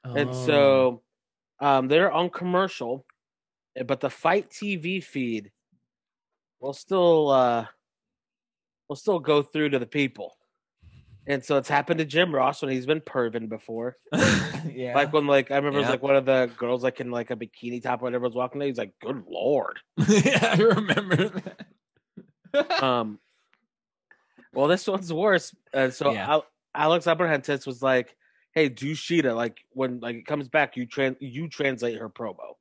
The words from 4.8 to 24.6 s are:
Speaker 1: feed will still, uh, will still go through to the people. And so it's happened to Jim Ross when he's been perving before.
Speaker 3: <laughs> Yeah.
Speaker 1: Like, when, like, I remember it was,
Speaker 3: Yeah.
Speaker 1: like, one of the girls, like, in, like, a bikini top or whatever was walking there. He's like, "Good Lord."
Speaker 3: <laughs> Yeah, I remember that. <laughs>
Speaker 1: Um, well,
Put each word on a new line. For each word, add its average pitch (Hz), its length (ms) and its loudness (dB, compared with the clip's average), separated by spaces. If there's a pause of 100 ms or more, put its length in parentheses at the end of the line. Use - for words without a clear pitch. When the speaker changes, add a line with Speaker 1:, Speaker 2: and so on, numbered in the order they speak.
Speaker 1:
feed 113 520 -6 (1040)
will 135 140 -8
still, 170 580 4
uh, 123 360 4 (1200)
will 143 80 -8
still 196 240 0
go 147 220 2
through 151 280 -2
to 135 80 0
the 120 80 -4
people. 120 500 -4 (920)
And 139 160 -2
so 147 140 0
it's 135 100 -4
happened 151 300 0
to 160 80 0
Jim 156 280 0
Ross 131 280 0
when 139 100 -4
he's 127 140 -4
been 151 160 0
perving 117 460 -4
before. 113 480 -10 (160)
Speaker 3:
<laughs> - 140 2 (480)
Yeah. 123 200 -6
Speaker 1:
Like, 143 180 2
when, 151 160 2
like, 139 240 4
I 139 40 2
remember 143 220 0
it 143 40 2
was, 117 40 0
Speaker 3:
Yeah. 123 60 0
Speaker 1:
like, 127 100 -2
one 139 140 4
of 135 100 4
the 127 300 2
girls, 123 260 -2
like, 127 180 -2
in, 123 120 -6
like, 120 180 -6
a 123 60 -6
bikini 120 440 -10
top 123 220 -4
or - 20 -10
whatever 123 220 -4
was 117 80 -4
walking 127 240 -4
there. 143 100 -2
He's 127 80 -4
like, 107 240 -6
"Good 120 280 -8
Lord." 107 500 -2 (180)
Speaker 3:
<laughs> 160 120 0
Yeah, 220 500 4
I - 20 6
remember 202 560 4
that. 196 500 -4 (840)
<laughs> 330 300 0
Speaker 1:
Um, 117 380 0 (1300)
well, 135 140 2